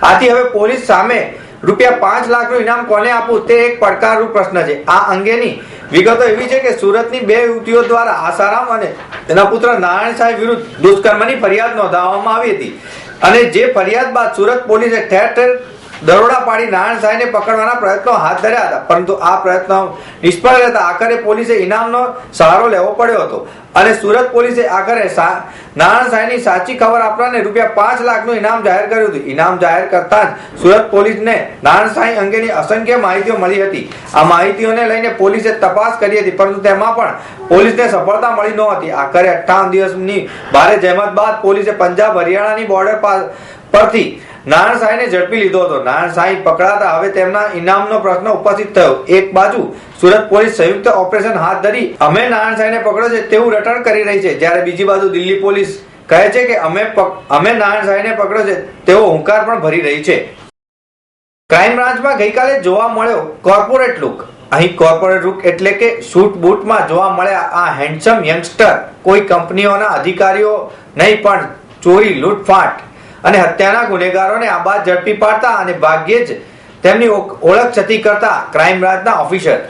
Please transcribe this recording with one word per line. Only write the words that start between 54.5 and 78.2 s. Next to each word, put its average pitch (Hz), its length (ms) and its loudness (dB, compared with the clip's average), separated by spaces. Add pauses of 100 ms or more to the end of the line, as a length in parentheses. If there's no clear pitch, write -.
બીજી 180 220 -4
બાજુ 196 260 0
દિલ્હી 185 300 -2
પોલીસ 196 400 -2 (300)
કહે 190 200 4
છે 247 160 0
કે 233 120 -2
અમે 170 260 -2
પક-, 190 460 -2
અમે 160 240 2
નારાયણ 208 320 -2
સાંઈને 208 300 -2
પકડ્યો 208 300 -2
છે - 400 -8
તેવો 202 220 6
હુંકાર 185 380 0
પણ 226 140 -2
ભરી 160 220 -2
રહી 147 220 -4
છે. - 300 -2 (1160)
ક્રાઇમ 196 260 2
બ્રાન્ચમાં 247 420 0
ગઈકાલે 254 420 0
જોવા 190 280 0
મળ્યો 226 540 -4
કોર્પોરેટ 247 580 2
લુક. - 280 -8 (240)
અહીં 175 240 0
કોર્પોરેટ 175 480 2
લુક 190 220 -4
એટલે 180 260 0
કે 226 300 -2
સૂટ 190 360 2
બૂટમાં 196 500 0
જોવા 185 220 0
મળ્યા 185 300 -2
આ 170 340 -2
હેન્ડસમ 160 520 -2
યંગસ્ટર 170 520 0 (240)
કોઈ 196 200 4
કંપનીઓના 196 640 0
અધિકારીઓ 196 880 -2 (260)
નહીં, 208 260 2
પણ 202 160 2 (440)
ચોરી, 190 300 4
લૂંટફાટ 185 800 0 (320)
અને 196 140 4
હત્યાના 196 460 2
ગુનેગારોને 190 640 -2
આ 180 120 -2
બાદ 196 300 -2
ઝડપી 180 240 0
પાડતા 214 360 0
અને 185 240 -2
ભાગ્યે 160 520 0
જ - 160 -8 (420)
તેમની 220 240 4
ઓ-, 202 340 -2
ઓળખ 226 360 4
છતી 202 200 0
કરતા 208 540 0